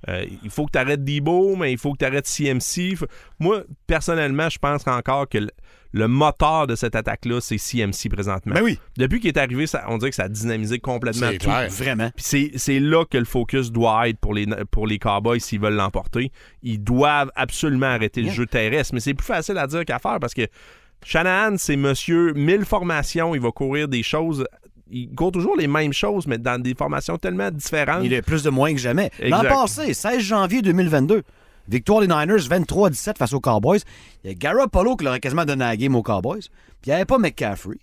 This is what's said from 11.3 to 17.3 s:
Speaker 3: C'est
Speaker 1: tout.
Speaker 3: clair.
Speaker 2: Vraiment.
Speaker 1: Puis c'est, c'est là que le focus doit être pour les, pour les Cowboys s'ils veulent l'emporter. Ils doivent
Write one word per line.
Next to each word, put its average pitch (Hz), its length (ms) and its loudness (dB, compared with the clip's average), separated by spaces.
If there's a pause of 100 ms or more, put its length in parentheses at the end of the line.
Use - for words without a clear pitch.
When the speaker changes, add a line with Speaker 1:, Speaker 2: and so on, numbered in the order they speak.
Speaker 3:
C'est 95 80 -4
Speaker 1:
tout. - 100 -2
Speaker 3:
clair. 113 220 0
Speaker 2:
Vraiment. 117 440 -2
Speaker 1:
Puis - 120 -10
c'est, 143 300 2
c'est 135 240 0
là 156 260 4
que - 100 -2
le 123 80 2
focus 123 480 -2
doit 117 380 2
être 110 80 -4
pour 104 160 -2
les, 104 100 0 (260)
pour 110 160 0
les 104 120 -2
Cowboys 110 420 0
s'ils 107 200 -4
veulent 107 160 0
l'emporter. 104 540 -2 (320)
Ils 107 220 -4
doivent 139 500 2